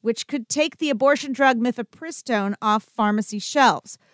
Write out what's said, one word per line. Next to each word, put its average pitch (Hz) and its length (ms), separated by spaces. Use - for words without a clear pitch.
which 226 240
could 269 240
take 302 260
the 302 140
abortion 269 420
drug 262 260
mifepristone 226 1040
off 214 220
pharmacy 208 560
shelves. - 580